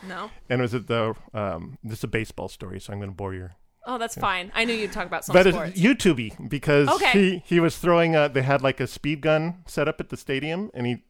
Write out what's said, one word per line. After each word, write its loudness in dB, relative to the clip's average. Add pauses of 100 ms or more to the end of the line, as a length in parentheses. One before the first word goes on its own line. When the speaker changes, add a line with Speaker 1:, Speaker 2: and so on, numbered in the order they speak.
Speaker 1:
No. -10 (200)
Speaker 2:
And 0
it 0
was -2
at -6
the, 0 (180)
um, -6
this -10
is -6
a -6
baseball -6
story, -14
so -14
I'm -8
gonna -8
bore -8
your -12 (340)
Speaker 1:
Oh, -6
that's -8
Speaker 2:
Yeah. -10
Speaker 1:
fine. -4
I 0
knew -2
you'd -4
talk -8
about -8
some -2
Speaker 2:
But 8
Speaker 1:
sports. 0
Speaker 2:
it's -6
YouTube-y 2
because 4
Speaker 1:
Okay. 4
Speaker 2:
he, 4
he 4
was 2
throwing 4
a, 4
they 0
had, 2
like, 0
a -2
speed -6
gun 0
set -2
up -4
at -10
the -10
stadium, -6
and -4
he -4